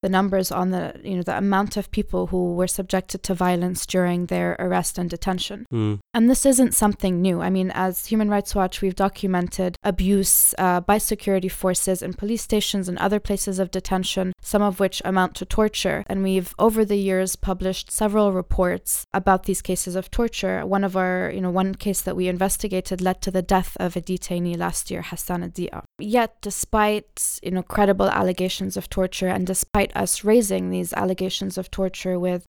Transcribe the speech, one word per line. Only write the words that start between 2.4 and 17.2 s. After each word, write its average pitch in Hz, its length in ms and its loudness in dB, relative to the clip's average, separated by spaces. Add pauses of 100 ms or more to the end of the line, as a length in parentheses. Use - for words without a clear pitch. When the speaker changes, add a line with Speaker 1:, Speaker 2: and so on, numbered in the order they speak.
Speaker 1:
were 180 140 0
subjected 185 560 -4
to 190 100 0
violence 180 520 0
during 180 400 0
their 175 340 -2
arrest 180 380 -2
and 180 120 -2
detention. 185 640 -4
Speaker 2:
Hmm. 107 220 0 (200)
Speaker 1:
And 233 160 6
this 262 160 4
isn't 254 300 4
something 196 440 2
new. 175 200 2
I 180 100 -2
mean, 185 220 0
as 185 340 -2
Human 214 240 2
Rights 202 240 0
Watch, 185 280 0
we've 190 120 0
documented 185 880 0
abuse, 190 760 2
uh, 180 220 4
by 208 180 4
security 196 500 0
forces 185 540 0
in 180 120 -6
police 220 280 -4
stations 202 460 0
and 180 100 -4
other 208 200 2
places 196 400 -2
of 185 140 0
detention, 185 680 -2
some 208 220 2
of 202 160 2
which 196 260 0
amount 185 300 2
to - 100 -8
torture. 196 640 0
And 190 160 -2
we've, 190 360 0
over 220 260 4
the 202 140 0
years, 190 360 0